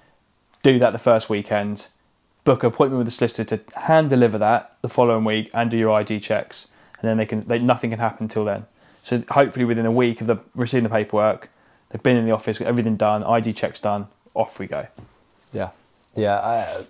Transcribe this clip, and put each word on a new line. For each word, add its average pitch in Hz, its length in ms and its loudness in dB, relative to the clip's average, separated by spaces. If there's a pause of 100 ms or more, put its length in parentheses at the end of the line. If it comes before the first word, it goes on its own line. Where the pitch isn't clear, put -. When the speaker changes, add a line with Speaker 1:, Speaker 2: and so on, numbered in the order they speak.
(640)
Speaker 1:
Do 131 180 6
that 117 120 4
the 110 60 -6
first 113 320 2
weekend. 104 580 -4 (560)
Book 131 180 2
an 123 60 4
appointment 135 300 2
with 120 80 0
the 113 60 -6
solicitor 113 440 -2
to - 240 -12
hand 160 300 4
deliver 120 280 4
that 107 440 0
the 123 60 -4
following 117 360 2
week 110 300 -2
and 117 160 0
do 117 80 0
your 110 140 2
I 107 100 2
D 104 180 -4
checks. - 480 -6 (320)
And 113 80 -2
then 110 80 2
they 110 100 0
can, 107 200 -6
they, 117 120 0
nothing 120 320 0
can 113 100 -6
happen 113 240 -4
until 107 200 -4
then. 101 220 -6 (360)
So 120 280 -4
hopefully 131 340 2
within 117 220 0
a 113 40 0
week 120 300 0
of 113 60 -6
the, 113 100 0 (180)
receiving 120 300 0
the 104 100 -2
paperwork, 107 540 0 (400)
they've - 140 -12
been 127 160 4
in 113 80 0
the 113 60 2
office, 107 260 -2
got 117 100 -4
everything 113 280 0
done, 107 280 0
I 117 160 2
D 113 140 -4
checks - 240 -6
done, 104 300 -4 (260)
off - 240 -4
we 95 80 -10
go. 71 200 -8 (680)
Speaker 2:
Yeah. 92 160 -6 (440)
Yeah, 101 240 0
I, 113 260 -2 (260)